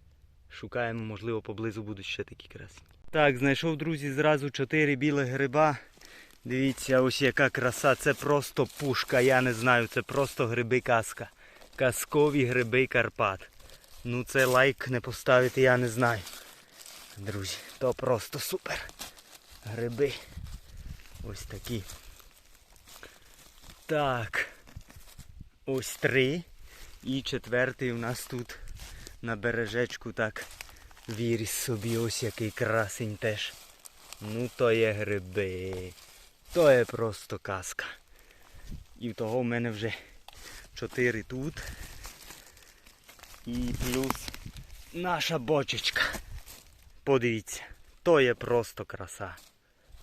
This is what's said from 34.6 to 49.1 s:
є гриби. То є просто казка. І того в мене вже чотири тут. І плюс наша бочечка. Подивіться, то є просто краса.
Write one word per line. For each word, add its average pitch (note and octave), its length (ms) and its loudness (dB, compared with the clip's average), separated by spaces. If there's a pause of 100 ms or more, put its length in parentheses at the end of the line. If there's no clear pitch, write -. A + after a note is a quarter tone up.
є A2+ 200 4
гриби. F#2+ 1000 -4 (600)
То D#3+ 200 8
є B2 120 8
просто A2 540 -6
казка. - 460 -6 (1160)
І A#2 120 -6
того A2+ 260 -2
в B2+ 60 0
мене A#2+ 260 0
вже G#2+ 240 -4 (800)
чотири A#2 480 0
тут. C3 320 -8 (1900)
І A#2+ 280 -2 (100)
плюс C3 440 -2 (640)
наша E3 460 0
бочечка. C3+ 640 0 (1000)
Подивіться, A#2+ 580 0 (400)
то D#3+ 180 8
є B2 140 6
просто A#2+ 500 -2
краса. F#2 520 -12 (680)